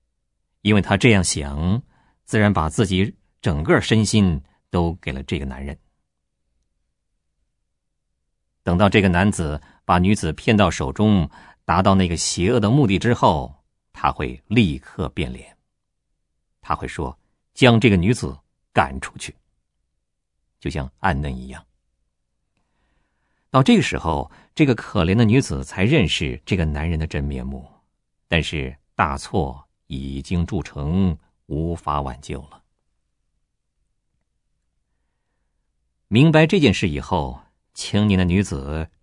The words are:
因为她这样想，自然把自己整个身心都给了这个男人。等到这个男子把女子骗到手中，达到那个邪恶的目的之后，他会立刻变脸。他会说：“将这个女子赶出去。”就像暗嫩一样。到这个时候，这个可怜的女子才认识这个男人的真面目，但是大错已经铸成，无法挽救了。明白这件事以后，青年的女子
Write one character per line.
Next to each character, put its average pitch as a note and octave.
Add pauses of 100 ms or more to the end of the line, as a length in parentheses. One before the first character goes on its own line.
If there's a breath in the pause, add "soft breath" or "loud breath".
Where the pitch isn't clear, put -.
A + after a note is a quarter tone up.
(600)
因 G2+
为 G2+
她 G2
这 G#2+
样 G2+
想， D#2 (400)
自 -
然 G#2
把 D#2+
自 G#2
己 F#2+ (280)
整 C#3
个 D#3+
身 A2
心 F#2+ (300)
都 E2+
给 -
了 C2
这 C#2+
个 C#2
男 C2
人。 C#2 (2750)
等 F2
到 G2
这 G#2+
个 G2
男 F#2
子 D2 (220 soft breath)
把 F2+
女 G2
子 D#2+
骗 A2
到 F#2
手 C#2
中， G#2 (360 loud breath)
达 F2+
到 G2
那 F#2+
个 E2
邪 F2
恶 B2+
的 G2+
目 C3+
的 F#2+
之 A#2+
后， D#2+ (400)
他 -
会 C2
立 G2
刻 -
变 C#2+
脸。 - (1080)
他 -
会 -
说 C2+ (380)
：“将 A#2
这 B2
个 G2+
女 F2+
子 D2+ (380)
赶 C2+
出 -
去。” - (1200)
就 -
像 D2
暗 E2
嫩 C2+
一 B1+
样。 - (1900)
到 C3+
这 A#3
个 D3+
时 -
候， D2+ (240 soft breath)
这 D#3
个 C3
可 F#2
怜 F#2
的 A#2
女 A2+
子 C#2
才 -
认 A#2+
识 C2+
这 G2
个 E2+
男 D2
人 E2
的 D#2
真 D2+
面 C2+
目， C2+ (580)
但 E2
是 C#2 (200)
大 D2
错 C#2 (220)
已 C2+
经 F2
铸 E2
成， E2 (300)
无 D#2+
法 D2
挽 C2+
救 C#2
了。 - (3500)
明 C#3+
白 D#3
这 G3
件 A#2+
事 -
以 C#2+
后， C#2 (340)
青 G#2
年 G2
的 F#2
女 F2+
子 D2+ (140)